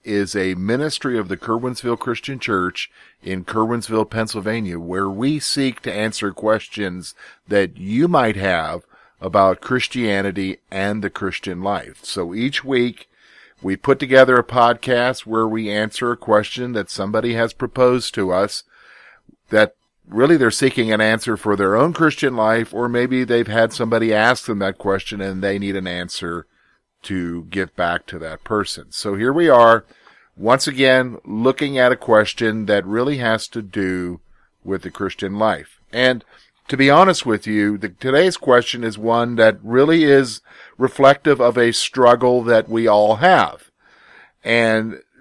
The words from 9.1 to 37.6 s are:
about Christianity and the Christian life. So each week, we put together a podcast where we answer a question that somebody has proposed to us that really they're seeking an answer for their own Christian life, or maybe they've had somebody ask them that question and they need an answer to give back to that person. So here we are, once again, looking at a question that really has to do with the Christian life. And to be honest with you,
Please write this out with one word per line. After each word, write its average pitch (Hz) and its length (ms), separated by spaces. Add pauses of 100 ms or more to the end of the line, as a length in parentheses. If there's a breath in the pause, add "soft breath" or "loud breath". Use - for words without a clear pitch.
about 95 400
Christianity 101 960 (160)
and 101 320
the 98 60
Christian 90 520
life. 98 420
So 87 300
each 127 300
week, 131 440 (540 soft breath)
we 95 140
put 135 240
together 131 360
a 120 60
podcast 123 840
where 110 220
we 110 240
answer 107 400
a 117 60
question 113 560
that 104 180
somebody 110 440
has 113 180
proposed 127 640
to 95 180
us 98 320 (840 soft breath)
that 107 260 (320)
really 139 280
they're 127 140
seeking 123 400
an 107 100
answer 110 360
for 104 180
their 98 220
own 151 160
Christian 151 420
life, 113 400
or 120 140
maybe 123 340
they've 117 240
had 113 260
somebody 113 400
ask 113 340
them 110 120
that 98 200
question 98 420
and 95 240
they 101 160
need 98 160
an 92 100
answer 87 600 (560)
to 87 420
give 92 320
back 87 280
to 95 140
that 78 260
person. 98 480
So 101 220
here 113 180
we 165 160
are, 117 380 (500 soft breath)
once 117 300
again, 131 580
looking 131 540
at 123 140
a 123 40
question 110 720
that 101 180
really 120 320
has 113 320
to 113 140
do 92 580 (420)
with 95 200
the 92 80
Christian 98 480
life. 104 420 (140)
And 127 280 (460 soft breath)
to 139 80
be 135 140
honest 175 340
with 110 220
you, 104 320